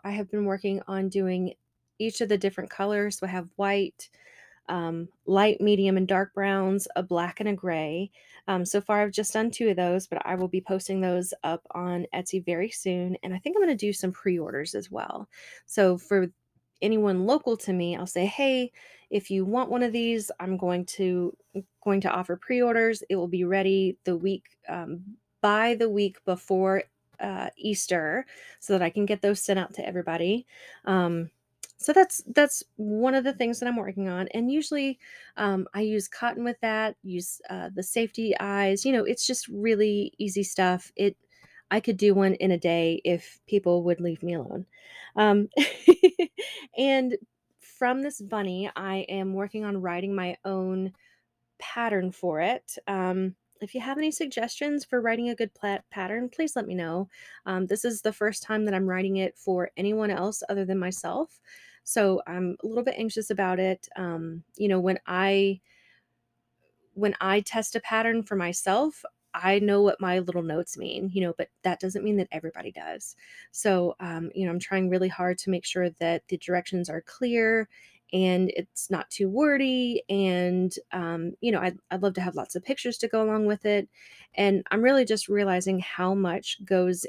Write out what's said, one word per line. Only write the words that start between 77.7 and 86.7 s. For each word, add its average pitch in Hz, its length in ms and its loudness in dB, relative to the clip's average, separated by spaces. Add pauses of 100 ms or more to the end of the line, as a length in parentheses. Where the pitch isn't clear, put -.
and 185 420 4
it's - 360 -8
not - 180 -4
too 196 180 -2
wordy. 254 800 2
And, 180 640 2 (200)
um, 170 500 -4
you 233 100 0
know, 190 80 0
I'd, 180 200 -2 (100)
I'd 185 140 -2
love 196 100 2
to 190 80 -4
have 185 140 -4
lots - 200 -8
of 180 80 -6
pictures 247 360 -4
to 233 80 -2
go 220 160 0
along 214 240 2
with 208 180 -2
it. 208 240 2 (460)
And 196 340 4
I'm 214 140 2
really 269 200 6
just 214 240 0
realizing 190 520 2
how 185 340 -2
much 190 500 -2
goes 180 440 2